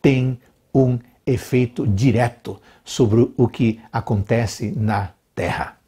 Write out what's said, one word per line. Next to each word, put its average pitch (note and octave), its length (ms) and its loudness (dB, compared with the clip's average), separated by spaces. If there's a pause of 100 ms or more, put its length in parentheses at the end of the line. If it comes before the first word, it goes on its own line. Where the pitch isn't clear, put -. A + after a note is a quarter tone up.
têm C3 380 0 (340)
um B2+ 240 2 (280)
efeito B2+ 600 -2
direto A2+ 760 0 (200)
sobre A#2 540 2
o B2+ 140 2
que A2+ 320 -2 (100)
acontece A2+ 800 -2
na G#2 400 -2 (240)
terra. - 400 -4 (120)